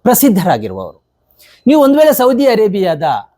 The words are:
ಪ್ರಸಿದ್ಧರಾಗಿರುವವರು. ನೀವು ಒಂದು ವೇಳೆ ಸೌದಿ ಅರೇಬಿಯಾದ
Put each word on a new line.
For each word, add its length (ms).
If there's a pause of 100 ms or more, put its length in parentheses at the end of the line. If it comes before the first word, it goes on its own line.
ಪ್ರಸಿದ್ಧರಾಗಿರುವವರು. 1000 (640)
ನೀವು 160
ಒಂದು 160
ವೇಳೆ 140
ಸೌದಿ 340
ಅರೇಬಿಯಾದ 560 (340)